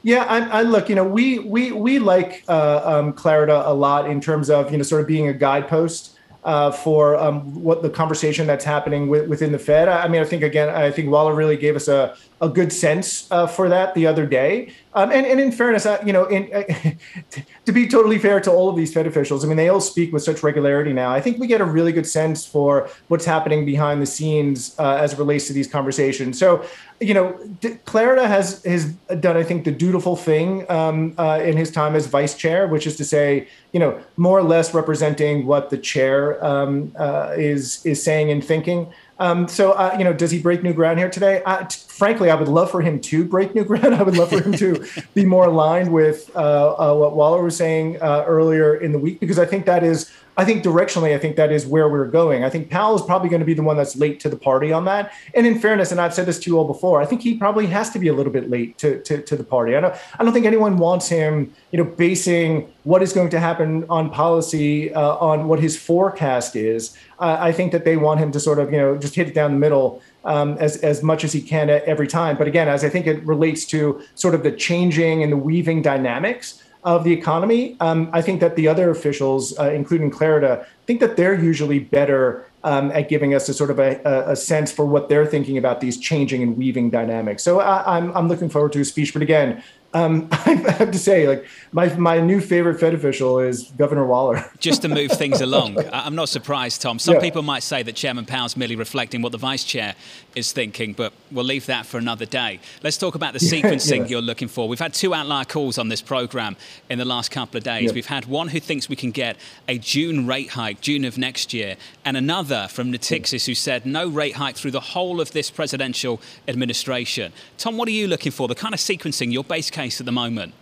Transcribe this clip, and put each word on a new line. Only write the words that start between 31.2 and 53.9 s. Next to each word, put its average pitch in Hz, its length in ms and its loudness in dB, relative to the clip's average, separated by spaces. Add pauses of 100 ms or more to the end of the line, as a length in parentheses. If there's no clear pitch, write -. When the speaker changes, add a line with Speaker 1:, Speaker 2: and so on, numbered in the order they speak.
Speaker 1:
in 160 140 0
his 160 160 -2
time 151 240 0
as 151 100 0
vice 147 300 0
chair, 175 320 0
which 156 180 -2
is 151 100 -4
to 147 80 -6
say, 143 440 0 (240)
you 175 80 0
know, 143 200 0 (160)
more 180 220 4
or 190 40 4
less 165 320 2
representing 147 720 0
what 143 240 0
the 139 80 -2
chair, 139 640 0
um, 139 520 -2
uh, 147 400 -2
is, 147 480 -2
is 147 180 -2
saying 151 280 0
and 147 140 -2
thinking. 170 480 -2 (260)
Um, 175 300 0
so, 190 240 2
uh, 185 260 2
you 190 60 0
know, 180 80 4
does 165 180 0
he 165 100 -2
break 175 220 0
new 180 100 0
ground 165 280 2
here 180 100 0
today? 190 340 2
Uh, 190 200 -2
t-, - 160 -12 (180)
Frankly, 208 320 4
I 160 60 6
would 147 100 0
love 165 240 2
for 180 100 -2
him 156 200 0 (100)
to 160 140 2
break 190 320 0
new 214 80 2
ground. 233 300 4
<laughs> 196 60 0
I 202 40 4
would 185 120 2
love 170 140 4
for 190 100 2
him 196 120 0
to 180 340 0 (140)
Speaker 2:
<laughs> - 140 -20
Speaker 1:
be 202 100 4
more 180 220 6
aligned 165 460 2
with, 156 440 2
uh, - 20 -2
uh, 147 560 4
what 147 220 4
Waller 160 260 4
was 165 140 -2
saying, 160 440 0
uh, 151 240 0
earlier 156 520 4
in 151 160 -2
the 147 80 0
week, 160 180 -2
because 170 220 0
I 175 60 6
think 190 200 -2
that 175 160 4
is, 165 260 0 (280)
I 190 80 4
think 208 180 2
directionally, 170 540 2
I - 20 -2
think 147 160 -2
that 156 160 4
is 147 160 0
where 151 220 4
we're 143 180 0
going. 143 380 2
I 135 60 0
think 156 200 -6
Powell 214 240 2
is 196 80 0
probably 180 260 0
gonna 165 160 2
be 160 100 2
the 156 100 0
one 151 120 2
that's 139 200 -2